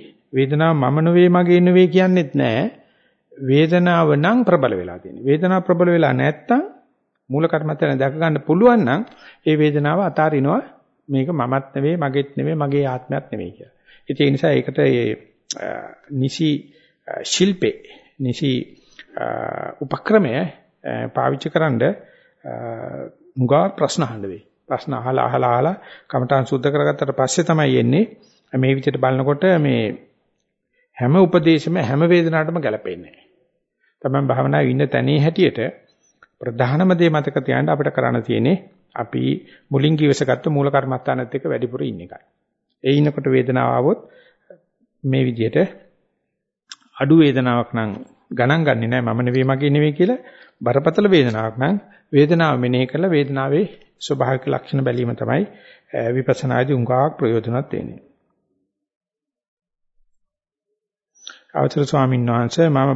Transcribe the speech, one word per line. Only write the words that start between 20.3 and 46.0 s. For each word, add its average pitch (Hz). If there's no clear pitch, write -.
අ, -
පාවිච්චි 131
කරන්ඩ, 147
අ, -
හුඟා 135
ප්‍රශ්න 160
අහන්න 113
වෙයි. 95
ප්‍රශ්න 135
අහලා, 127
අහලා, 123
අහලා 147
කමඨාන් 131
සුද්ධ 135
කරගත්තට 147
පස්සේ 131
තමයි 151
එන්නේ 127
මේ 131
විදිහට 135
බලනකොට 131
මේ 135
හැම 127
උපදේශෙම 165
හැම 156
වේදනාවටම 165
ගැලපෙන්නේ 95
නැහැ. -
තමන් 139
භාවනාවේ 135
ඉන්න 135
තැනේ 131
හැටියට 165
ප්‍රධානම 127
දේ 170
මතක 151
තියාගන්න 131
අපිට 147
කරන්න 127
තියෙන්නේ 120
අපි 123
මුලින් 139
කිවසගත්තු 139
මූල 143
කර්මස්ථානත් 127
එක්ක 135
වැඩිපුර 123
ඉන්න 110
එකයි. -
ඒ 131
ඉන්නකොට 147
වේදනාව 127
ආවොත් 127
මේ 135
විදිහට 117